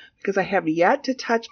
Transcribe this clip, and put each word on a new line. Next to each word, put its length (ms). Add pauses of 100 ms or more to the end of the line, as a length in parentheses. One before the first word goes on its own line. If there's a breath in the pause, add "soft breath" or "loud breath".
(180 soft breath)
because 200
I 60
have 240
yet 380
to 80
touch 380